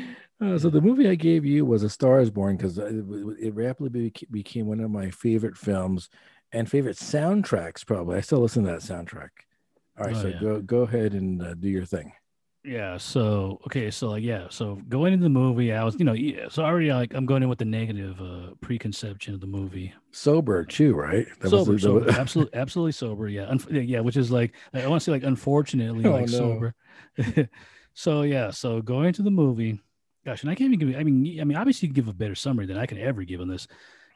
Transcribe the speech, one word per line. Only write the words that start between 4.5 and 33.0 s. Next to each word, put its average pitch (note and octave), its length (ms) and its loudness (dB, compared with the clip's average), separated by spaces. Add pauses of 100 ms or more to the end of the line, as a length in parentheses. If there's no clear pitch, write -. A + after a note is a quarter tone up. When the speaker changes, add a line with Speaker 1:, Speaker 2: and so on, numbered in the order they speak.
Speaker 1:
one G#2+ 140 -2
of A2 100 -4
my G2 200 -4
favorite A2+ 460 0
films F#2 520 -2 (440)
and A2+ 180 -2
favorite C3+ 260 0
soundtracks, D3+ 880 -2
probably. F2+ 320 -2
I G2+ 40 0
still C3+ 200 2
listen A#2 240 2
to F2+ 60 0
that E2 100 -6
soundtrack. E2+ 500 -12 (680)
All G#2+ 80 -4
right, A2+ 100 -2
Speaker 2:
Oh, - 0 -
Speaker 1:
so G2 140 -2
Speaker 2:
yeah. E2+ 100 -8
Speaker 1:
go, G#2+ 220 -2
go A#2+ 200 2
ahead A2 320 0
and, F#2+ 280 -2
uh, E2+ 120 -8
do F2+ 140 -4
your F#2+ 160 0
thing. D#2 280 -8 (520)
Speaker 2:
Yeah, G#2+ 340 -8
so, G2+ 680 0
okay, A2 240 -4
so, A2+ 200 -6
like, G#2+ 140 -6
yeah, G2+ 260 -6
so G#2 260 -6 (120)
going D3 240 2
into F#3 100 4
the E3 80 4
movie, B2 420 4
I A2 120 0
was, A2+ 140 0
you F3+ 60 2
know, B2+ 80 4
yeah, A#2+ 360 -4
so D#3 160 -2
already, D#3+ 280 2
like, B2 220 0
I'm C3+ 100 -2
going C3+ 180 2
in B2+ 60 2
with A#2+ 120 -2
the A#2 40 -2
negative, G#2+ 560 -4
uh, F2+ 400 -12
preconception G#2+ 720 -8
of F#2+ 80 -10
the F#2+ 60 -12
movie. F#2+ 480 -8 (180)
Speaker 1:
Sober, B2+ 520 2
too, C#3+ 300 4
right? D#2 320 0 (140)
That F#2 100 0
Speaker 2:
Sober, F3 260 6
Speaker 1:
was G2 40 2
the, - 0 -
Speaker 2:
sober, G#2 200 6
Speaker 1:
that A2+ 60 0
was - 100 4
<laughs> - 20 2
Speaker 2:
absolute-, C#3 340 2
absolutely C#3+ 400 -2
sober, A2 360 -6
yeah. G2+ 180 -6
Unf-, C3 260 -2
yeah, D3 80 2
yeah, A#2+ 200 0
which A#2 160 0
is, B2 140 2
like, A#2+ 240 2 (200)
I C3 120 -4
wanna D3+ 140 2
say, E3 120 0
like, C3 100 0
unfortunately, B2+ 840 2
Speaker 1:
Oh, - 20 6
Speaker 2:
like, A#2+ 180 2
Speaker 1:
no. - 0 -
Speaker 2:
sober. A#2 460 0 (420)
<laughs> A#2+ 320 2 (460)
So, D3+ 280 0
yeah, C3+ 300 0
so A#2 280 -4
going B2+ 340 0
to G#3 100 -4
the G#3 80 2
movie, A#2 480 2 (440)
gosh, A2+ 180 -8
and D3 80 -4
I F3+ 40 -2
can't C4 180 2
even D#3 180 2
give, C3 100 -2
I - 20 -2
mean, C#3 220 4
y-, D#3+ 160 -6
I D3+ 40 -2
mean, D3 140 2
obviously A3 300 0
you C#3 40 -6
can C3 80 -2
give A#2 60 2
a G#2+ 100 -6
better G2+ 200 -4
summary A#2+ 280 -2
than F#2+ 140 -6
I B2 80 -4
can G#2+ 100 -8
ever A2 280 -4